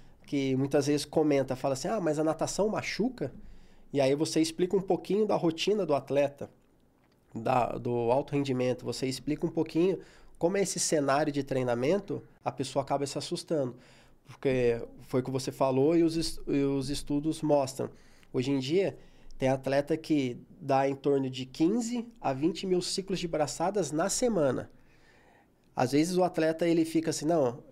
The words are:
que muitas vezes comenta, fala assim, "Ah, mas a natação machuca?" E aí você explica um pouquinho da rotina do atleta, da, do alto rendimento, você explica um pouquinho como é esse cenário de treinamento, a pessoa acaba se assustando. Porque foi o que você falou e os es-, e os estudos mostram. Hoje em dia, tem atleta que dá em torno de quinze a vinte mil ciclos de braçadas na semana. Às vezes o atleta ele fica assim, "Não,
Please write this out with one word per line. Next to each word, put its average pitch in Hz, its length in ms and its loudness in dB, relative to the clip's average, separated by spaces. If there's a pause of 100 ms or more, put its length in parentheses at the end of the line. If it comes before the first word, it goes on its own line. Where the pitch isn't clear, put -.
(260)
que 135 300 0
muitas 135 320 2
vezes 147 180 2
comenta, 139 500 2
fala 139 180 -2
assim, 131 140 -6
"Ah, 214 120 -2
mas 156 200 0
a 156 40 0
natação 160 460 0
machuca?" 196 600 -4 (600)
E 139 100 2
aí 135 120 4
você 156 280 0
explica 175 340 0
um 185 60 2
pouquinho 190 440 0
da 202 100 0
rotina 175 500 0
do 151 100 2
atleta, 139 560 0 (840)
da, 120 440 0
do 120 340 0
alto 143 220 0
rendimento, 127 520 0
você 123 220 -4
explica 147 400 -4
um - 20 -4
pouquinho 165 500 0 (380)
como 180 200 0
é 202 40 2
esse 175 180 -2
cenário 147 520 2
de 143 120 -2
treinamento, 131 800 0 (220)
a 135 80 -2
pessoa 135 320 -4
acaba 139 240 -2
se 143 100 -8
assustando. 143 580 -4 (500)
Porque 123 560 0 (220)
foi 131 180 0
o - 20 2
que 131 80 -6
você 131 220 -2
falou 135 420 4
e 170 80 6
os 165 140 2
es-, - 300 -4
e 143 160 2
os 139 260 -2
estudos 147 520 -2
mostram. 143 480 0 (440)
Hoje 131 180 0
em 139 80 2
dia, 156 380 0 (400)
tem 131 100 0
atleta 139 480 0
que 143 420 0 (220)
dá 135 280 2
em 139 80 0
torno 139 340 0
de 127 160 -8
quinze 226 600 0 (140)
a 139 140 -2
vinte 160 340 -2
mil 180 140 2
ciclos 185 380 -4
de 180 80 -4
braçadas 160 640 -2
na 160 180 0
semana. 156 600 0 (1080)
Às 127 180 0
vezes 165 240 2
o 185 60 4
atleta 160 440 0
ele 165 160 4
fica 160 280 0
assim, 151 140 -4
"Não, 147 460 2